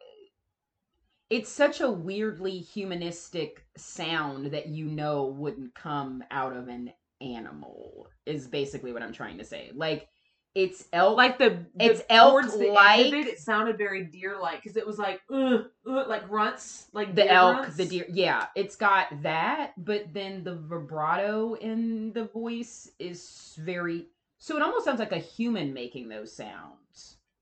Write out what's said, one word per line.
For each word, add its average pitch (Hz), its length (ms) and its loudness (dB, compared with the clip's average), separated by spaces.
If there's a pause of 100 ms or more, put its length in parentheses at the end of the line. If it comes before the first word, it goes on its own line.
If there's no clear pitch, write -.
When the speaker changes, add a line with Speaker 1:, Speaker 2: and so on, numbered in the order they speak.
(1300)
Speaker 1:
it's 226 200 -4
such 285 300 0
a 285 100 0
weirdly 190 680 -6
humanistic 175 1040 -8 (120)
sound 151 720 -6
that 147 200 -8
you 156 200 -8
know 151 400 -2
wouldn't 135 500 -8
come 135 560 -8
out 131 240 -4
of 123 100 -12
an 123 260 -12 (300)
animal, 71 840 -14 (180)
is 143 200 -8
basically 135 460 -6
what 117 100 -10
I'm 110 100 -10
trying 107 260 -14
to 107 60 -16
say. - 300 -16
Like, 151 320 -4 (480)
it's 190 380 -2
elk, 190 240 4
Speaker 2:
Like 254 220 6
the, 220 260 4 (100)
the 226 180 2
Speaker 1:
it's - 180 -2
Speaker 2:
towards 240 480 10
the 226 100 2
end - 20 2
of 208 60 4
Speaker 1:
elk-like. 220 380 10
Speaker 2:
it, 302 120 0
it - 140 -6
sounded 220 380 0
very 196 260 -4
deer-like, 180 580 -8
'cause 190 140 -12
it 208 100 -4
was 208 120 -8
like, 196 240 -4 (100)
"Uh, 262 280 2 (260)
uh," 262 200 -2
like 208 220 -4
grunts, - 640 -4
like 202 220 -6
Speaker 1:
The 202 80 8
Speaker 2:
deer 180 100 6
Speaker 1:
elk, 185 280 10
Speaker 2:
grunts. 165 180 -8
Speaker 1:
the 185 80 0
deer, 175 240 -4
yeah, 170 440 0
it's 196 220 -6
got 190 460 2
that, 185 500 -2 (100)
but 208 300 -4
then 190 320 -8
the 175 120 -8
vibrato 170 1000 -2
in 220 580 -4
the 226 140 -4
voice 233 720 -10
is - 600 -14
very, 170 500 -6 (300)
so - 180 -6
it 294 60 2
almost 403 220 0
sounds 247 160 0
like 208 120 -6
a 170 60 -2
human 185 540 -4
making 123 380 -12
those 110 260 -14
sounds. 85 800 -18 (260)